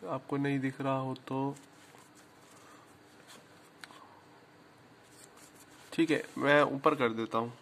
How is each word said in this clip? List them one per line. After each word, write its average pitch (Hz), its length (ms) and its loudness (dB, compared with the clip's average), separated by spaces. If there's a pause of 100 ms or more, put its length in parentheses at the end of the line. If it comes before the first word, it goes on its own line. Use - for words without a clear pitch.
आपको 139 280 -4
नहीं 139 220 2
दिख 131 220 -4
रहा 135 180 0
हो 131 160 -4 (120)
तो 135 280 -4 (4000)
ठीक 160 180 2
है, 143 120 2 (160)
मैं 143 260 6
ऊपर 139 300 2
कर 127 160 2
देता 113 280 -2
हूँ। 117 240 -4